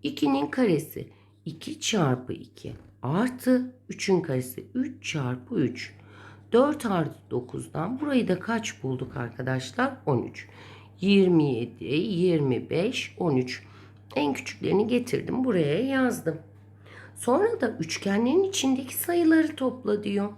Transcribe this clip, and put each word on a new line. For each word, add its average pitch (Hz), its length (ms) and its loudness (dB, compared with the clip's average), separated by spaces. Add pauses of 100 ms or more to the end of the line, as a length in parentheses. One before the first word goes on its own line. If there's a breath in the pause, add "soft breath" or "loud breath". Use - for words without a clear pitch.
İkinin 143 440 0
karesi 226 640 0 (360 soft breath)
iki - 360 -10
çarpı 135 520 0
iki - 400 -12 (300)
artı 247 720 0 (140)
üçün 185 320 2
karesi - 440 -4 (100)
üç - 380 -6
çarpı 127 420 -4
üç. - 400 -2 (580 loud breath)
Dört 285 340 4
artı 170 320 0 (120)
dokuzdan 143 680 -6
burayı 269 280 2
da 180 100 2
kaç 214 440 -6
bulduk 127 340 -6
arkadaşlar? 131 800 -4 (100)
On 123 160 2
üç. - 260 -12 (520 loud breath)
Yirmi 180 540 6
yedi, 117 300 -4
yirmi 160 880 2
beş, 175 480 -2
on 151 180 2
üç. 127 260 -2 (540 loud breath)
En - 160 2
küçüklerini - 540 0
getirdim, 247 580 -2
buraya 175 360 2
yazdım. 247 580 0 (800 loud breath)
Sonra 403 440 2
da 220 200 -2
üçgenlerin 226 640 2
içindeki 269 520 0
sayıları 320 640 2
topla 247 480 -2
diyor. 202 340 0